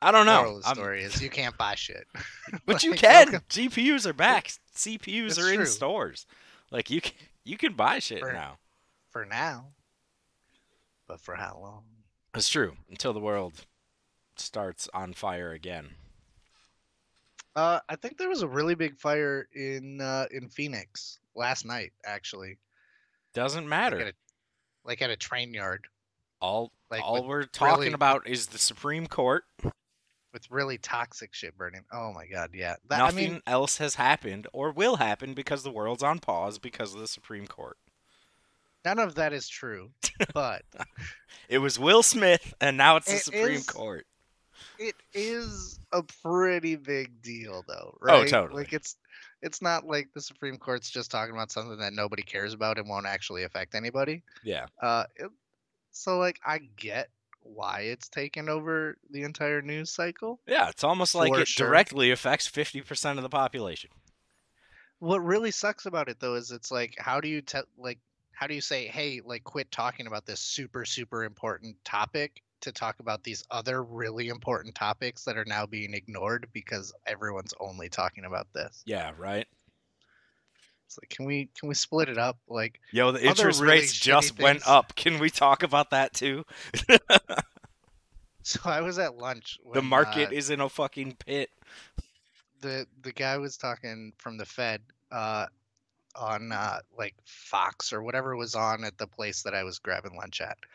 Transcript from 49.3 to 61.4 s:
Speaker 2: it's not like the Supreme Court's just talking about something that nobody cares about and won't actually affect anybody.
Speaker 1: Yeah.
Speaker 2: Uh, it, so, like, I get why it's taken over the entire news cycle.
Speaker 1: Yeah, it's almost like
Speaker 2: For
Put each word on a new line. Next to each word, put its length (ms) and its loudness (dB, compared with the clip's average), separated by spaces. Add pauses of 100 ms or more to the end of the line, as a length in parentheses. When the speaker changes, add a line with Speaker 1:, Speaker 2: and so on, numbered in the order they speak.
Speaker 2:
it's 180 -8
not 260 -2
like 280 -2
the 80 -12
Supreme 340 -10
Court's 340 -6
just 200 -8
talking 240 -4
about 180 -6
something 260 -8
that 140 -6
nobody 300 -4
cares 320 -6
about 240 -2
and 100 -6
won't 180 -6
actually 380 -6
affect 300 -8
anybody. 480 -4 (200)
Speaker 1:
Yeah. 220 -6 (160)
Speaker 2:
Uh, 240 0 (120)
it, 140 -12 (600)
so, 280 -2
like, 260 0
I 160 -2 (160)
get 340 -6 (340)
why 360 -6
it's 280 -8
taken 400 -8
over 480 -4 (140)
the 140 -8
entire 380 -2
news 280 -8
cycle. 560 -6
Speaker 1:
Yeah, 220 4
it's 160 -4
almost 300 2
like 200 4
Speaker 2:
For 60 6